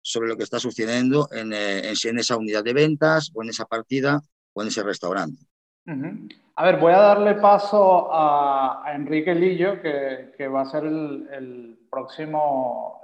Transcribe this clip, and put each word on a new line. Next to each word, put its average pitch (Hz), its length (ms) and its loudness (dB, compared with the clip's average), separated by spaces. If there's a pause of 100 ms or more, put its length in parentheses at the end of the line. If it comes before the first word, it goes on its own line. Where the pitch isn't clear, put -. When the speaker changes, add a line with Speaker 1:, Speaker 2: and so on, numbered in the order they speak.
Speaker 1:
sobre 113 280 -4
lo 113 80 -4
que 117 60 -6
está 117 160 -6
sucediendo 123 720 0
en, 110 220 -8
eh, 104 360 -4
en, 107 140 -6
en 117 160 -2
esa 113 180 -2
unidad 107 260 -2
de 120 100 -2
ventas 156 640 2
o 113 80 -8
en 113 60 -10
esa 110 160 -8
partida 135 560 -2 (320)
o 101 80 -8
en 107 80 -4
ese 104 140 -4
restaurante. 92 580 -4 (460)
Speaker 2:
Ujú. 160 400 -10 (300)
A 156 80 0
ver, 180 140 6
voy 165 140 6
a 190 60 8
darle 208 360 6
paso 202 800 4
a, 143 720 2
a 143 100 -8
Enrique 151 400 -2
Lillo, 180 460 0
que, 139 560 -6
que 139 100 -6
va 135 140 -2
a 135 80 -2
ser 156 160 -4
el, 156 460 -6
el 123 480 -16 (100)
próximo, 135 1160 -6